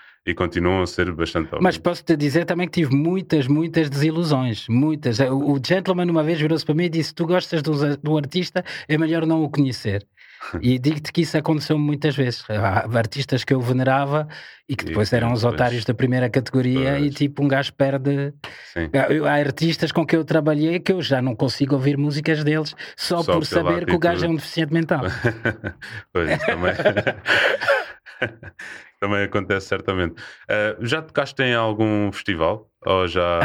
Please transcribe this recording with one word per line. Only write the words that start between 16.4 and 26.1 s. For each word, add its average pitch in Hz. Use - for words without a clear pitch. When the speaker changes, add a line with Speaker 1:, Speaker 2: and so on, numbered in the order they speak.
Speaker 1:
Pois. 143
Speaker 2:
e, 147
tipo, 143
um 143
gajo 135
perde. 139
Speaker 1:
Sim. 160
Speaker 2:
Há, 147
há 147
artistas 147
com 165
quem 165
eu 160
trabalhei 156
que -
eu 185
já 135
não 127
consigo 135
ouvir 139
músicas 147
deles 151
só -
Speaker 1:
Só 165
Speaker 2:
por 151
Speaker 1:
pela 170
Speaker 2:
saber 170
que 175
o 175
gajo 170
é 170
um -
Speaker 1:
atitude. 160
Speaker 2:
deficiente 156
mental. 165
Speaker 1:
<laughs> -